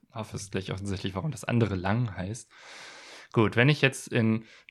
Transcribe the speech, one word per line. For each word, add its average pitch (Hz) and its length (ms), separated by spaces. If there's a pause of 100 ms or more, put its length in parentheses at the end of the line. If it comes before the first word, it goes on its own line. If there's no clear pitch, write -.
(140)
hoffe, - 220
es 98 80
ist 98 80
gleich 95 200
offensichtlich, 95 440
warum 82 160
das - 140
andere 113 280
lang 98 420
heißt. 92 360 (840)
Gut, 104 220
wenn 120 140
ich 151 120
jetzt - 280
in 113 360 (260)